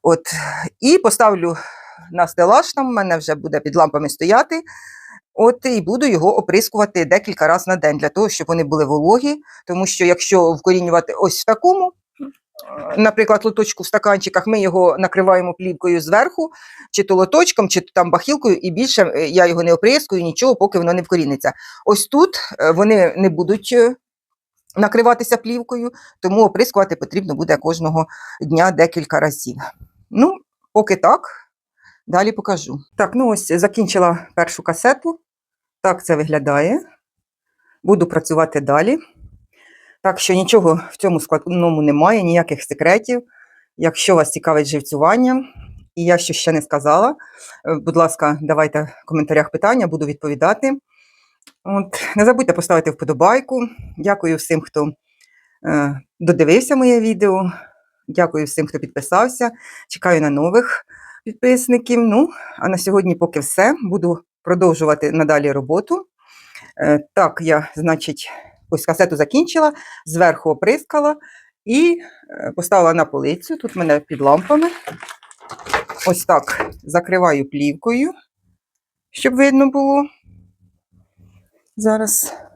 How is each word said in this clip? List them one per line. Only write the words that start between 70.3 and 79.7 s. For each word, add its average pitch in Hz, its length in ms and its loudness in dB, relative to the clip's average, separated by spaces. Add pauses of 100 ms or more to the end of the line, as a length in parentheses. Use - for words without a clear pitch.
оприскала 294 640 -2 (480)
і, 330 340 2 (320)
е, - 260 -10
поставила 175 380 4
на 165 100 2
полицю. 147 520 -6
Тут - 180 -12
в 185 40 -8
мене 151 220 2
під 147 200 -12
лампами. 185 500 2 (1400)
Ось 180 180 -2
так - 460 -2 (120)
закриваю 170 680 0
плівкою, 185 600 -4 (1000)
щоб 254 240 -2
видно 269 360 4